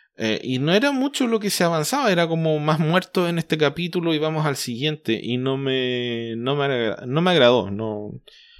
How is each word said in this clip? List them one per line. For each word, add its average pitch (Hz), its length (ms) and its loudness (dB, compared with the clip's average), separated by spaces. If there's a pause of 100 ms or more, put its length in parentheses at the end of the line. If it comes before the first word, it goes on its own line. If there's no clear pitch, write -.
(180)
Eh, 110 260 -2
y 127 140 -4
no 147 160 0
era 277 180 2
mucho 277 340 0
lo 226 140 0
que 208 80 -4
se 180 160 0
avanzaba, 175 480 0
era 170 160 2
como 160 300 0
más 151 220 0
muertos 175 500 2
en 170 80 0
este 160 180 -2
capítulo 165 560 0
y 156 60 0
vamos 156 260 -2
al 139 120 0
siguiente. 127 680 -4
Y 123 160 -2
no 135 180 -2
me, 123 800 -2
no 123 180 -2
me 143 100 0
agra-, 123 420 -2
no 139 160 0
me 185 80 2
agradó, 120 400 6
no, 107 400 -6 (480)